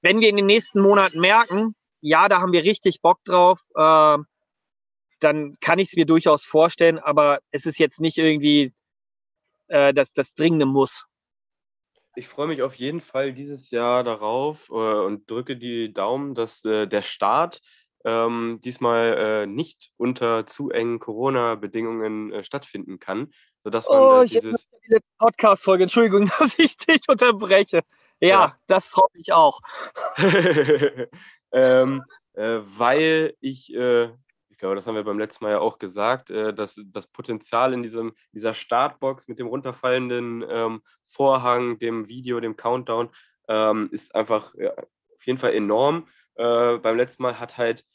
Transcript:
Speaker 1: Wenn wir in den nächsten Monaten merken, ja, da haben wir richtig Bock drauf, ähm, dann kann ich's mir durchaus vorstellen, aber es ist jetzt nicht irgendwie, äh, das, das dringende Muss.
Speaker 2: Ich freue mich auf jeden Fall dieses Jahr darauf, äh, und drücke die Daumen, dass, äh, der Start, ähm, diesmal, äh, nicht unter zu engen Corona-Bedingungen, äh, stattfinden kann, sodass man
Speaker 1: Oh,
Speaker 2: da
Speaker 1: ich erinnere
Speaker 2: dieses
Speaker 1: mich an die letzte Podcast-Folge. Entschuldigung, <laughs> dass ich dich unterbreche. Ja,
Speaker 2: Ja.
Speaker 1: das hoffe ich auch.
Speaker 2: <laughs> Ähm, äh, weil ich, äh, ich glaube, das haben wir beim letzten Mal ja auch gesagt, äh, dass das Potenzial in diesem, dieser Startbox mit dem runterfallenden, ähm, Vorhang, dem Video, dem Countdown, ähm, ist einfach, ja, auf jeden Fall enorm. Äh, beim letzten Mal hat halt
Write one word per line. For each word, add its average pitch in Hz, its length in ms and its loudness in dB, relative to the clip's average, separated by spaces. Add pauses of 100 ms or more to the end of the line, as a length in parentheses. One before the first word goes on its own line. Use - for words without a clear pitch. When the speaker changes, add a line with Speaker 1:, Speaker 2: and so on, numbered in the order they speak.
Speaker 1:
Wenn 196 180 2
wir 220 80 6
in 202 80 4
den 202 100 2
nächsten 208 360 2
Monaten 196 400 4
merken, 214 540 2 (260)
ja, 160 260 4
da 190 140 2
haben 180 100 -2
wir 170 120 2
richtig 190 380 -2
Bock 175 220 2
drauf, 180 380 4 (160)
ähm, 156 480 4 (960)
dann 147 400 0
kann 170 180 0
ich's 190 160 -4
mir 165 100 2
durchaus 160 380 2
vorstellen, 165 560 2
aber 147 400 2 (120)
es 143 140 -8
ist 156 140 -6
jetzt 156 220 0
nicht 160 160 -2
irgendwie, 147 560 2 (920)
äh, 143 260 4
das, 139 180 0
das - 220 -6
dringende 156 320 0
Muss. 135 400 0 (1080)
Speaker 2:
Ich 123 120 -16
freue 147 200 -8
mich 139 160 -4
auf 135 120 -6
jeden 156 240 -8
Fall 135 320 -6
dieses 139 400 -16
Jahr 123 320 0
darauf, 120 680 -6
äh, - 40 -14
und 107 580 -4
drücke 127 240 -8
die 117 380 -10
Daumen, 123 420 -6
dass, 113 300 -8
äh, 107 220 0
der 104 160 -4
Start, 139 580 -2 (420)
ähm, 117 640 -4
diesmal, 117 800 -2
äh, - 20 -4
nicht 120 500 -12
unter 117 520 -2
zu - 240 -10
engen 117 280 -4
Corona-Bedingungen, 113 1300 -6
äh, 104 100 -10
stattfinden 98 560 -14
kann, 110 320 -8 (320)
sodass - 240 -6
man 277 120 4
Speaker 1:
Oh, 269 100 8
Speaker 2:
da 254 140 8
Speaker 1:
ich 214 120 -2
erinnere 226 220 -2
Speaker 2:
dieses - 140 -12
Speaker 1:
mich - 20 -20
an - 140 -20
die 220 80 2
letzte - 140 -2 (100)
Podcast-Folge. 202 640 2
Entschuldigung, 202 500 2
<laughs> - 60 -4
dass 285 180 2
ich - 200 2
dich - 300 2
unterbreche. 202 720 2 (380)
Ja, 170 100 4
Speaker 2:
Ja. 185 360 4
Speaker 1:
das - 300 0
hoffe 190 240 2
ich 175 140 -8
auch. 160 260 4 (580)
Speaker 2:
<laughs> 147 960 0 (420)
Ähm, 131 500 2 (300)
äh, 110 260 -6 (180)
weil 156 640 0
ich, 135 340 -12
äh, 120 300 0 (440)
ich - 80 -20
glaube, 98 180 -6
das 98 120 -12
haben 110 80 -8
wir 107 80 -6
beim 104 160 -6
letzten 107 240 -10
Mal 104 80 -4
ja 104 80 0
auch - 200 -4
gesagt, 104 500 -6
äh, 107 240 -6
dass 104 320 -10
das 98 220 -16
Potenzial 120 680 -4
in 123 100 -8
diesem, 113 300 -10 (180)
dieser 110 220 -8
Startbox 139 760 -6
mit - 100 -16
dem 123 100 -12
runterfallenden, 123 1000 -6
ähm, 113 340 -6 (220)
Vorhang, 123 760 -2
dem 113 300 -6
Video, 123 320 -8
dem 113 160 -8
Countdown, 120 540 -4 (400)
ähm, 107 420 0
ist - 240 -14
einfach, 110 400 -4
ja, 95 180 -6
auf - 520 -20
jeden 127 140 -4
Fall 120 140 -2
enorm. 120 540 -2 (280)
Äh, 120 420 0
beim 110 180 -2
letzten 127 280 -4
Mal 117 140 -4
hat 120 200 -16
halt 117 260 -4 (100)